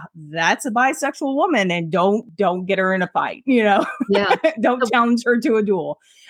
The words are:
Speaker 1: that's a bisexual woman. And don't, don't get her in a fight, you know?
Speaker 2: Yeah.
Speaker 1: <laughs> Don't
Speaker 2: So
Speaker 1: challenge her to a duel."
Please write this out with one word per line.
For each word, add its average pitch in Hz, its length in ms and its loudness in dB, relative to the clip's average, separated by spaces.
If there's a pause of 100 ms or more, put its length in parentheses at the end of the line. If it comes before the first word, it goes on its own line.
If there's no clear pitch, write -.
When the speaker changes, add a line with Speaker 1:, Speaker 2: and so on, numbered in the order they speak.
(320)
Speaker 1:
that's 165 340 0
a 254 60 -4
bisexual 269 640 -2
woman. 277 360 2
And 170 200 -4
don't, 196 440 0
don't 185 300 0
get 190 140 0
her 185 140 2
in 185 100 -2
a 175 40 -2
fight, - 380 -4
you 247 180 2
know? 208 220 4 (240)
Speaker 2:
Yeah. 196 260 2 (120)
Speaker 1:
<laughs> 320 140 -4
Don't 247 220 0
Speaker 2:
So 233 60 0
Speaker 1:
challenge 240 360 2
her 240 160 2
to 240 160 2
a 220 60 2
duel." 190 360 -2 (300)